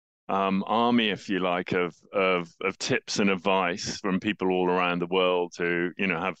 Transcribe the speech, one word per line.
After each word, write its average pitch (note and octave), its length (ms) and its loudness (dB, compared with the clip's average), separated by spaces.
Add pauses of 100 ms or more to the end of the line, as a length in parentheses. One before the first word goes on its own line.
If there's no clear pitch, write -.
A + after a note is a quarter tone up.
(300)
um, G2 380 0
army, A#2 420 2
if F#2 200 -6
you F#2+ 100 0
like, F2+ 320 -2
of, F2+ 240 -2 (160)
of, F#2 380 2 (120)
of F#2+ 160 -2
tips - 420 -4
and G#2 100 2
advice F#2+ 720 0
from F#2 180 0
people F#2+ 320 -2
all F2+ 180 2
around F2+ 300 2
the F2 80 -2
world F2+ 500 2
who, F2 400 0
you G2+ 80 -2
know, F2 140 0
have, F2+ 200 -4